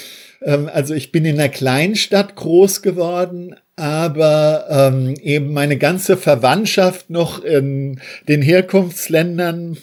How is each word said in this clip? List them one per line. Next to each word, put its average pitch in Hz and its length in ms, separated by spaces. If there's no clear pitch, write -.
Ähm, 147 280
also 151 240
ich 143 160
bin 160 140
in 151 160
einer 143 80
Kleinstadt 180 880
groß 180 460
geworden, 180 720
aber, 151 960
ähm, 135 520
eben 143 300
meine 143 240
ganze 175 400
Verwandtschaft 180 920
noch 170 360
in 139 560
den 147 160
Herkunftsländern 170 1400